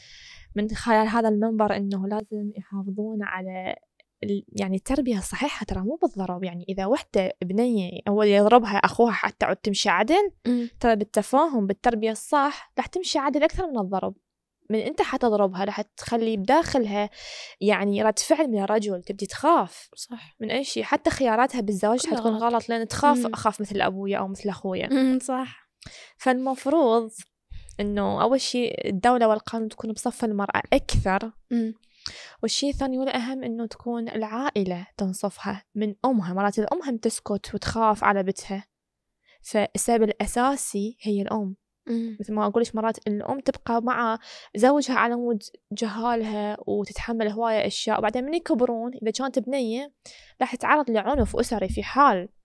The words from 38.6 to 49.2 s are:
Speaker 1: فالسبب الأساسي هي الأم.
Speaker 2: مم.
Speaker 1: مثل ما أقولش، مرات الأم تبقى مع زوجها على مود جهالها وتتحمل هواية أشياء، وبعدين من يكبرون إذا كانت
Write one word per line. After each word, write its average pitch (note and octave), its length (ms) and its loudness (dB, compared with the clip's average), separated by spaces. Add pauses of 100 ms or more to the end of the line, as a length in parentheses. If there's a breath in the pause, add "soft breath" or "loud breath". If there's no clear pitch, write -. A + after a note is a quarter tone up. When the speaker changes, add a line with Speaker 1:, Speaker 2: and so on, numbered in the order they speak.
Speaker 1:
فالسبب A3 600 2
الأساسي A3 960 0
هي G#3 200 0
الأم. G3 340 -4 (320)
Speaker 2:
مم. A3+ 320 -4
Speaker 1:
مثل G#3+ 140 -8
ما G#3+ 140 0
أقولش، A3+ 280 0
مرات A3 320 -2
الأم G#3 320 -4
تبقى A#3 420 -2
مع A#3 380 0 (360 loud breath)
زوجها C4+ 400 4
على A#3 200 4
مود A#3+ 280 -2 (280)
جهالها G#3+ 840 -2 (100)
وتتحمل G#3 600 -2
هواية A3 400 0
أشياء، G#3+ 320 -2
وبعدين A3 240 0
من C#4+ 100 -4
يكبرون B3 580 0 (100)
إذا A3 100 -2
كانت C4 280 -4